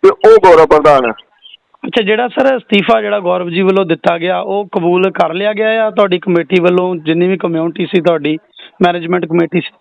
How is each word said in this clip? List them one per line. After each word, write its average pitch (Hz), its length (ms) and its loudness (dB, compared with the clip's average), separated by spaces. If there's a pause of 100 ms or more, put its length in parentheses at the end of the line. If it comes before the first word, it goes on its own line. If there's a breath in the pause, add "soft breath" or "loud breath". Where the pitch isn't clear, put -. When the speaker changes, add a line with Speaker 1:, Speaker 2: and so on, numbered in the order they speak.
Speaker 1:
ਤੇ 381 80 6
ਉਹ - 400 6
ਗੌਰਵ 160 160 6
ਪ੍ਰਧਾਨ 143 400 4
ਹੈ। 113 60 -2 (760)
Speaker 2:
ਅੱਛਾ, - 160 -4
ਜਿਹੜਾ 220 240 -2
ਸਰ 269 300 0
ਅਸਤੀਫਾ 220 440 0
ਜਿਹੜਾ 208 180 -4
ਗੌਰਵ 180 300 -4
ਜੀ 170 120 -2
ਵੱਲੋਂ 190 240 2
ਦਿੱਤਾ 170 320 -2
ਗਿਆ, 180 220 -4
ਉਹ 196 320 -6
ਕਬੂਲ 180 400 0
ਕਰ 160 220 -2
ਲਿਆ 202 200 -4
ਗਿਆ 220 340 -2
ਆ 214 40 -4
ਤੁਹਾਡੀ 196 280 0
ਕਮੇਟੀ 175 400 -2
ਵੱਲੋਂ? 180 360 0
ਜਿੰਨੀ 160 320 -2
ਵੀ 190 100 -2
ਕਮਿਊਨਿਟੀ 165 480 -4
ਸੀ, 180 160 -2
ਤੁਹਾਡੀ 156 360 -2 (480 loud breath)
ਮੈਨੇਜਮੈਂਟ 175 400 -2
ਕਮੇਟੀ 165 360 -2
ਸੀ? - 200 -14